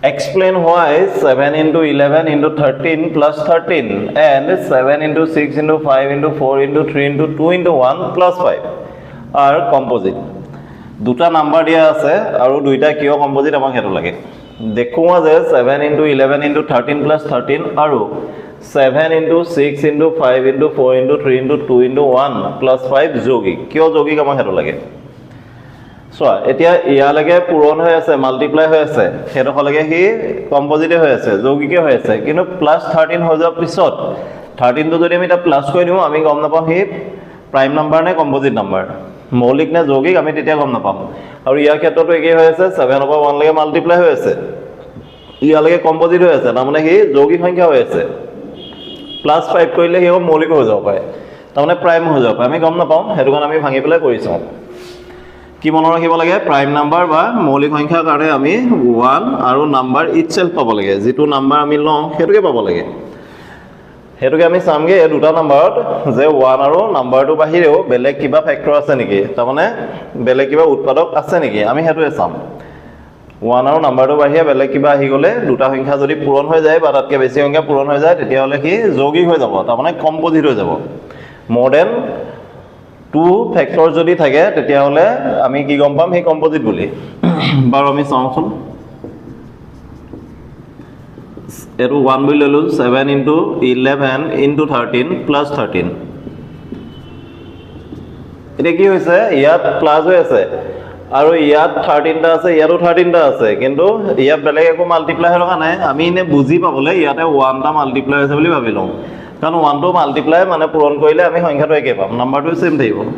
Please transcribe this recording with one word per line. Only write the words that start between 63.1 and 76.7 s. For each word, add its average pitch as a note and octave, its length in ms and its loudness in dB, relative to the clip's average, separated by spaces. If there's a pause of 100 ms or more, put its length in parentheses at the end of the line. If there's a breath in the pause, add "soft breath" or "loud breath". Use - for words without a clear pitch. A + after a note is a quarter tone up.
সেইটোকে D3+ 300 2
আমি F3+ 180 2
চামগে, D#3+ 360 2
এই D#3 100 4
দুটা D3 160 2 (100)
নাম্বাৰত D#3 340 4 (440)
যে C3+ 80 4 (120)
ওৱান C3 300 4
আৰু D3+ 120 2 (180)
নাম্বাৰটোৰ C3+ 440 0
বাহিৰেও D#3 340 2 (160)
বেলেগ B2+ 300 0
কিবা C#3+ 260 2
ফেক্টৰ D3 340 -2
আছে D3 180 0
নেকি, G2 200 0 (160)
তাৰমানে C3+ 300 0 (600 loud breath)
বেলেগ C3 260 2
কিবা D#3 220 4
উৎপাদক C3+ 340 0 (140)
আছে E3 220 -4
নেকি, G#2+ 180 -2 (100)
আমি C#3+ 160 -2
সেইটোৱে D#3 300 0
চাম। F2 140 -2 (1120 loud breath)
ওৱান B2 240 2
আৰু D#3 180 2
নাম্বাৰটোৰ C3 360 2
বাহিৰে D3+ 260 2
বেলেগ C3+ 220 0
কিবা C#3+ 240 0
আহি C#3 180 0
গ'লে, D3+ 180 2 (160)
দুটা C3 240 0
সংখ্যা C3+ 320 -2
যদি C#3+ 120 0 (100)
পূৰণ C#3 260 0
হৈ D#3+ 160 4
যায় D#3 160 4